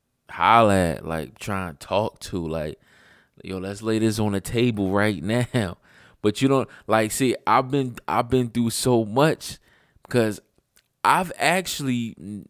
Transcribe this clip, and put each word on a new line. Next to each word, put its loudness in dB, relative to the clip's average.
holla 4
at, 0
like, -8
trying -8
to -20
talk -4
to. -8
Like, -6
yo, -8
let's -10
lay -2
this 0
on 0
the -4
table 0
right 0
<laughs> -2
now. -2
But 0
you 2
don't, 0
like, 6
see, 2
I've 4
been, -2
I've 0
been 2
through 0
so 2
much 0
'cause 0
I've 2
actually -2
n-, -14